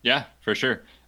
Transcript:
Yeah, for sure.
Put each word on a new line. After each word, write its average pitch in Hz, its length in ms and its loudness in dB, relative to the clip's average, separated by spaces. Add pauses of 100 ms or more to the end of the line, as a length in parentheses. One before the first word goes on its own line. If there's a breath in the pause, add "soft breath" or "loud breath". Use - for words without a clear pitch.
Yeah, 135 220 0 (160)
for 107 120 -2
sure. 120 300 -2 (240 soft breath)